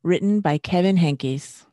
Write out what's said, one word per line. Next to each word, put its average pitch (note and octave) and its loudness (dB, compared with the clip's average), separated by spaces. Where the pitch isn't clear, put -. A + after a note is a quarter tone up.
written G3+ 0
by D3+ 0
Kevin F#3 0
Henkes. C#3 -2